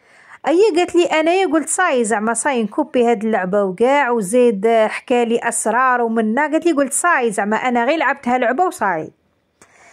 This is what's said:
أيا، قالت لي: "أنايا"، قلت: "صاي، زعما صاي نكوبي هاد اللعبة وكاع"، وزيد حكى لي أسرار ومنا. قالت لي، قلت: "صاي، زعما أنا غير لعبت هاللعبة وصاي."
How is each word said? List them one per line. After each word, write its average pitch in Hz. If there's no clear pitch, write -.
أيا، 349
قالت 349
لي: 349
"أنايا"، 330
قلت: 294
"صاي، 302
زعما 220
صاي 240
نكوبي 247
هاد 226
اللعبة 202
وكاع"، 240
وزيد 226
حكى 233
لي 226
أسرار 240
ومنا. 226
قالت 311
لي، 339
قلت: 277
"صاي، 277
زعما 208
أنا 240
غير 311
لعبت 277
هاللعبة 254
وصاي." 185